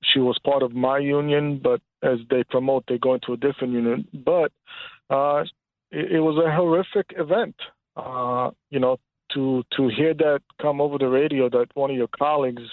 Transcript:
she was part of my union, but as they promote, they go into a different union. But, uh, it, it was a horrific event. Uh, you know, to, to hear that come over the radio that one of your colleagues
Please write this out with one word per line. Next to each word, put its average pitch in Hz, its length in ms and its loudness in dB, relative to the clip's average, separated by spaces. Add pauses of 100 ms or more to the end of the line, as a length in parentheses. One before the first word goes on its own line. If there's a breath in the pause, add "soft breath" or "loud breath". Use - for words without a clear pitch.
she - 160 2
was 127 260 2
part 139 160 4
of 123 120 -2
my 131 260 0
union, 147 640 0
but 123 200 0 (220)
as 127 160 0 (100)
they 127 140 2
promote, 131 440 0
they 123 120 -2
go 127 160 2
into 123 180 -6
a 120 40 -6
different 131 360 -2
union. 117 400 -2
But, 156 380 0 (580 loud breath)
uh, 143 340 2 (480)
it, 156 220 -4
it 165 60 4
was 156 180 2
a 160 140 2
horrific 175 680 0
event. 196 380 -2 (400)
Uh, 123 560 -4 (180)
you 143 100 -4
know, 127 200 0 (340)
to, 131 300 0 (120)
to 131 140 2
hear 147 240 0
that 147 280 2 (200)
come 143 180 0
over 143 200 0
the 135 80 2
radio 135 420 2
that 120 240 2
one 139 160 -2
of 135 80 -4
your 120 100 0
colleagues 139 540 -2 (120)